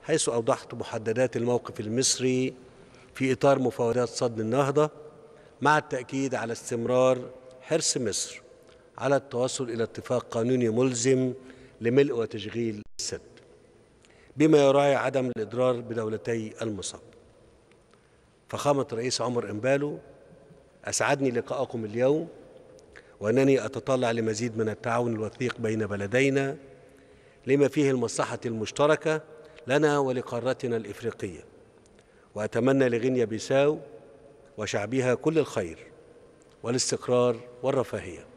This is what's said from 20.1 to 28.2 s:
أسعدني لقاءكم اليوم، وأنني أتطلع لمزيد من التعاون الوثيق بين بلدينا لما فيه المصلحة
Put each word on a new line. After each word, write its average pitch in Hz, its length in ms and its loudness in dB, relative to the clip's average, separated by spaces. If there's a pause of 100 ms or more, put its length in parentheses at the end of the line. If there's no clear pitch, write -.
أسعدني 131 460 0
لقاءكم 120 540 -4
اليوم، 131 440 0 (920)
وأنني 123 440 4
أتطلع 120 460 -2
لمزيد 113 480 -2
من 110 100 0
التعاون 117 440 -2
الوثيق 110 480 -6
بين 110 260 -2
بلدينا 135 680 0 (920)
لما 139 220 4
فيه 143 220 2
المصلحة 120 560 -2